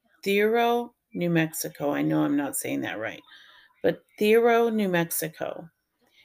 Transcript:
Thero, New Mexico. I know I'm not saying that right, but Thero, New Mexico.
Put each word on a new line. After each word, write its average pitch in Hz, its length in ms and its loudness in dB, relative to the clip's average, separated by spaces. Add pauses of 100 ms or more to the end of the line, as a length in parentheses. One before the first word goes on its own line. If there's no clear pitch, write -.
(240)
Thero, 233 720 0 (200)
New 175 160 -2
Mexico. 160 640 -2
I 143 80 -2
know 156 220 2
I'm 147 120 0
not 143 220 -4
saying 135 240 -6
that 107 180 -6
right, 107 220 -10 (600)
but 175 200 0 (140)
Thero, 233 520 4
New 220 200 0
Mexico. 165 800 -4 (560)